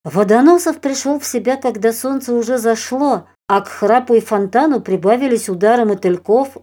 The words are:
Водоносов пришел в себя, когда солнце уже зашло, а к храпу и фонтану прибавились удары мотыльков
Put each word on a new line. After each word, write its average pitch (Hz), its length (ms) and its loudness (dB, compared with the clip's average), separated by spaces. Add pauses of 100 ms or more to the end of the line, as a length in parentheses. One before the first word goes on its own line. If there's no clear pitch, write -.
Водоносов 254 760 2
пришел 277 400 -4
в - 60 -12
себя, 247 320 -2
когда 226 340 -2
солнце 262 400 -4
уже 240 240 0
зашло, 226 680 -2 (220)
а 196 120 2
к 196 80 -14
храпу 240 460 0
и 226 60 4
фонтану 226 600 0
прибавились 214 680 0
удары 214 340 2
мотыльков 202 800 0